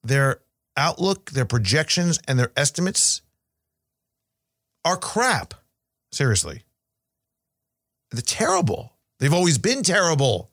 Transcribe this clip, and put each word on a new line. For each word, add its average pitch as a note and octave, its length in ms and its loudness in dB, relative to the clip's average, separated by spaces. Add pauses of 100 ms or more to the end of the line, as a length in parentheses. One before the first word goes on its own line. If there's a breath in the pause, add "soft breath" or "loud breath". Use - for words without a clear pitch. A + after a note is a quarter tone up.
Their C3+ 380 0 (340)
outlook, F3 580 -2
their C3+ 120 0
projections, D3+ 800 0
and C3 120 0
their B2 180 0
estimates - 640 -2 (1600)
are F3+ 140 0
crap. G#3 560 -2 (580)
Seriously. G2+ 520 -2 (1500)
They're A#2 120 -8
terrible. - 720 -2 (240)
They've C#3+ 160 2
always E3+ 240 4
been B3+ 240 -2
terrible. D#3+ 720 0